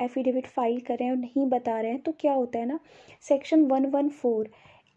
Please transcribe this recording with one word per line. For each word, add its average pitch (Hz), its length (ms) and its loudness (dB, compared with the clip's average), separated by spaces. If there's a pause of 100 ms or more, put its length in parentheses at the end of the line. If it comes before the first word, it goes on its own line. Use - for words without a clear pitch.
एफिडेविट 254 440 -2
फाइल 247 340 -2
कर 247 140 -6
रहे 247 100 -4
हैं 254 80 -2
और 254 80 -2
नहीं 269 260 -2
बता 247 340 0
रहे 226 100 -4
हैं, 254 100 -4
तो 320 120 -4
क्या 294 200 0
होता 247 260 -2
है 233 80 -6
ना, 294 140 -6 (400)
सेक्शन 294 440 4
वन 269 220 2
वन 285 220 0
फ़ोर 226 420 -2 (460)